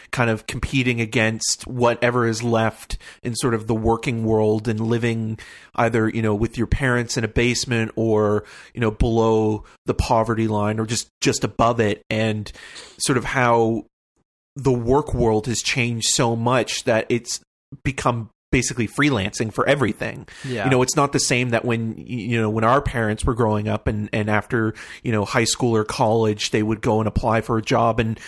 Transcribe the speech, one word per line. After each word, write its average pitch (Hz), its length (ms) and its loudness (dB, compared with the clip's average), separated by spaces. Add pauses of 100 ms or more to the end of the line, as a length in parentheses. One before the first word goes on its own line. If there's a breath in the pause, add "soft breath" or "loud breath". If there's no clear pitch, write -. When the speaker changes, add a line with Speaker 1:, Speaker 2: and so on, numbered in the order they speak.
(100)
Speaker 1:
kind 117 200 0
of 107 160 -4
competing 123 560 0
against 110 640 -2
whatever 120 600 2
is 113 160 -2
left 113 540 -2 (260 loud breath)
in 120 120 -6
sort 120 180 0
of 107 140 -2
the 117 80 0
working 113 500 0
world 110 420 2
and 110 140 -2
living 113 580 -2 (360 loud breath)
either, 113 340 2
you 113 140 -2
know, 107 120 2
with 113 220 -2
your 113 120 0
parents 123 500 0
in 117 60 -2
a 110 40 -2
basement 120 680 0
or, 107 480 2 (280 loud breath)
you - 80 -8
know, 113 100 2
below 110 760 2 (200 loud breath)
the 120 100 -2
poverty 113 540 2
line 107 300 0
or 110 80 -2
just, 110 220 -4 (120)
just - 240 0
above 117 360 0
it, 104 280 0
and 107 420 -2 (480 loud breath)
sort 131 200 0
of 107 60 -4
how 117 600 2 (720)
the 131 160 2
work 123 400 2
world 113 340 2
has 113 140 -2
changed 120 480 -2
so 117 280 2
much 120 480 0
that 113 260 2
it's - 300 -4 (420)
become 120 480 -4 (220)
basically 120 340 0
freelancing 113 680 -2
for - 160 0
everything. - 600 0 (160 loud breath)
Speaker 2:
Yeah. 123 220 -6
Speaker 1:
You 135 40 2
know, 127 120 4
it's 127 120 0
not 143 160 2
the 135 80 0
same 123 320 0
that 113 140 0
when, 113 320 -2
y-, 76 100 -16
you 117 340 -2
know, 107 80 2
when 113 140 0
our 127 180 4
parents 110 440 -2
were 127 100 2
growing 107 320 0
up 104 220 -2
and, 107 240 -4
and 110 180 -2
after, 110 440 0 (280 loud breath)
you 120 80 -4
know, 107 140 0
high 120 180 0
school 117 320 0
or 107 80 2
college, 110 720 0
they 110 100 2
would 110 180 -2
go 110 200 2
and 107 80 0
apply 113 320 0
for 113 180 0
a 107 40 -2
job 117 360 2
and 113 300 0